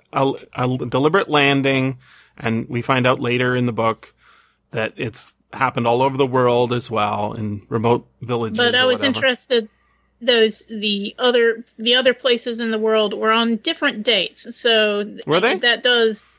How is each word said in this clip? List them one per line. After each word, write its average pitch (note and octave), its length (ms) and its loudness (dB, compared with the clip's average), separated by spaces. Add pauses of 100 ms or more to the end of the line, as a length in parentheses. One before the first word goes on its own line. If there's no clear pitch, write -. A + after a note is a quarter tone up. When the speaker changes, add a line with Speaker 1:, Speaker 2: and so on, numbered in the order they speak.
(140)
Speaker 1:
a, C3+ 200 0 (200)
a B2+ 320 -2
deliberate D3 440 0
landing, C3+ 680 2 (400)
and A#2 320 -2
we A#2+ 120 -4
find B2+ 240 2
out B2+ 140 4
later B2 380 0
in B2 80 0
the A#2+ 80 0
book A2+ 400 -2 (580)
that A2 240 -4
it's - 380 -10 (180)
happened B2+ 340 -2
all A#2+ 160 2
over C3+ 160 0
the C#3 80 2
world B2 460 2
as B2 180 -4
well G#2 440 -2
in G#2 340 -6
remote A#2+ 400 0 (140)
villages B2+ 360 -4
Speaker 2:
But A#3+ 160 2
I B3+ 100 2
Speaker 1:
or B3+ 40 2
Speaker 2:
was B3 140 0
Speaker 1:
whatever. C4+ 160 0
Speaker 2:
interested. A#3+ 520 -2 (540)
Those, A3+ 440 2
the G#3 500 -6
other, A#3 480 2 (140)
the A#3 160 2
other B3+ 180 4
places A#3+ 460 -2
in A#3 100 -4
the A3 80 -2
world G#3+ 380 0
were G#3+ 160 0
on A#3 240 2
different A#3+ 480 -4
dates, A3 520 -2
so G#3+ 720 0
Speaker 1:
Were D#3+ 140 2
they? A#3+ 180 2
Speaker 2:
that A#3+ 240 0
does A#3 580 0